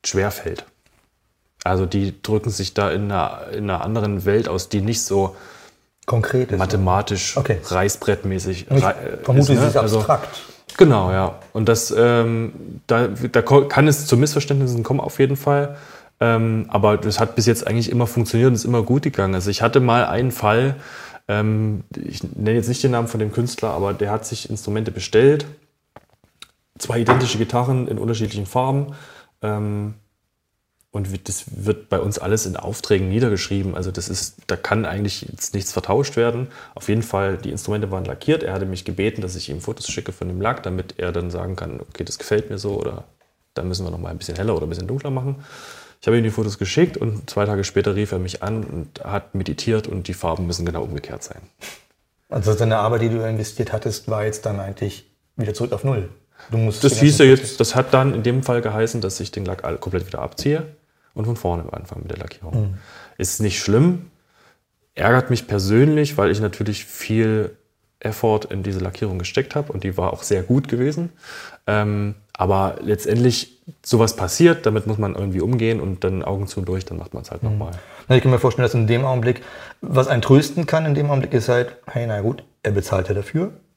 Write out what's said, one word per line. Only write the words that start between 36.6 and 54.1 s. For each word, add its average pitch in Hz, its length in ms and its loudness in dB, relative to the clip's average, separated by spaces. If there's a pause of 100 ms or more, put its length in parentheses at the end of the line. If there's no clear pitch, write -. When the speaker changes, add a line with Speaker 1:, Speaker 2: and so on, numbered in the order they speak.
Speaker 1:
Auf - 140 -10
jeden 110 120 2
Fall, 98 360 -2
die - 120 -8
Instrumente 107 420 -4
waren 92 120 -6
lackiert. 151 400 -2
Er 92 80 -4
hatte 95 140 -4
mich 92 180 -8
gebeten, 101 380 -4
dass 90 160 -8
ich - 120 -12
ihm 73 120 -8
Fotos - 260 -10
schicke - 240 -8
von 92 160 -10
dem 90 140 -6
Lack, 117 220 -2
damit 92 340 -6
er 87 160 -4
dann 87 180 -4
sagen 90 240 -6
kann, 82 240 -10
okay, - 240 -12
das - 160 -10
gefällt - 300 -2
mir 101 80 -8
so 101 200 -6
oder - 280 -8 (480)
da - 100 -6
müssen 92 220 -4
wir 85 60 -6
noch 87 80 -8
mal 85 100 -8
ein 82 80 -10
bisschen 85 180 -10
heller 101 180 -2
oder 80 140 -2
ein - 20 -6
bisschen 90 180 -8
dunkler 139 240 -6
machen. 135 260 -4 (640)
Ich - 60 -2
habe 117 100 4
ihm 117 80 4
die 110 40 2
Fotos 107 280 -4
geschickt 156 400 0
und 107 320 -4
zwei 104 160 0
Tage 101 180 0
später 101 320 0
rief 104 160 -2
er 92 80 -2
mich 90 240 -6
an 107 220 -4
und 73 360 -10
hat - 320 -6
meditiert 98 540 -2
und 92 220 -6
die 90 40 -6
Farben 87 320 -2
müssen 85 200 -4
genau 80 180 -4
umgekehrt - 400 -10
sein. - 180 -18 (840)
Speaker 2:
Also 107 260 2
deine 110 260 2
Arbeit, 110 240 2
die 113 60 2
du 113 160 0
investiert 110 460 -4
hattest, 113 380 -6
war 107 160 -2